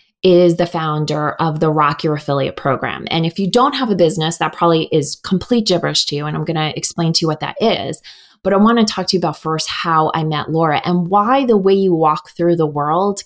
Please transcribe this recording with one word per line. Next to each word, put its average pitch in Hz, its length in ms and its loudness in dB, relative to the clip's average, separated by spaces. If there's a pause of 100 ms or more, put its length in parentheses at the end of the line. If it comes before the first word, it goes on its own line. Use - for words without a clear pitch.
(240)
is 180 320 6
the 175 100 0
founder 151 680 -2
of 156 260 -2
the 156 100 2
Rock 151 320 0
Your 151 140 0
Affiliate 139 400 -4
program. 123 560 -4
And 165 140 0
if 165 120 -4
you 196 140 -2
don't 269 240 2
have 262 140 -4
a 202 60 2
business, 160 420 0
that 160 160 -2
probably 165 320 2
is 147 320 -2
complete 214 500 0
gibberish 151 380 0
to 147 100 -6
you, 147 100 -4
and 151 100 -4
I'm 156 100 -4
gonna 156 300 -2
explain 165 360 -2
to 160 100 -2
you 165 60 0
what 156 140 -4
that - 200 -8
is. - 400 -2 (400)
But 190 120 0
I 196 40 4
wanna 220 280 4
talk 190 220 -4
to 190 100 0
you - 20 0
about 165 180 -2
first 160 320 -4
how 160 460 0
I 165 80 -2
met 156 260 -4
Laura 160 360 0
and 175 240 0
why 226 360 2
the 233 120 4
way 196 160 4
you 190 200 2
walk 156 360 0
through 170 260 2
the 165 100 2
world 156 600 -2